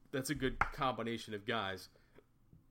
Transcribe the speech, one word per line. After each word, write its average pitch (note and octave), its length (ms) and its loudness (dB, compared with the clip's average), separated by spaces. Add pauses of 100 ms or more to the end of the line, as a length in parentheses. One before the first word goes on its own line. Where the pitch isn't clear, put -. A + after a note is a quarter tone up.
(120)
that's C3+ 200 0
a D3 40 0
good B2+ 240 2
combination A2+ 760 0
of G2 100 -6
guys. G2 440 0 (800)